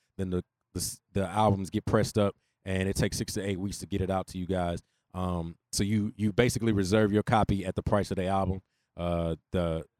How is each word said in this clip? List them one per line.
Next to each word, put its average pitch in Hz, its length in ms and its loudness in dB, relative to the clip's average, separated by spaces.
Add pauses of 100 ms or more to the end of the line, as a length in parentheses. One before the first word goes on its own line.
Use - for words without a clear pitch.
(180)
then 92 140 -4
the, 90 120 0 (300)
the 90 60 -6
s-, - 200 -6 (140)
the 98 140 -2
albums 98 420 2
get 107 160 -4
pressed 110 320 2
up, 101 180 2 (300)
and 95 240 0
it 101 60 -2
takes 104 220 0
six - 160 -6
to 98 140 -4
eight 95 120 -2
weeks 98 180 -6
to - 80 -12
get 95 160 -2
it 92 80 -2
out 95 200 -2
to 95 100 -8
you 90 80 -6
guys. 87 340 -2 (320)
Um, 87 440 -4 (140)
so - 120 -2
you, 104 320 0
you 104 180 0
basically 117 380 2
reserve 101 420 4
your 104 80 4
copy 101 420 2
at 92 120 -4
the 98 80 -4
price 101 260 2
of 95 80 -4
the 92 80 0
album. 95 380 0 (340)
Uh, 85 380 0 (160)
the, 85 340 -2 (140)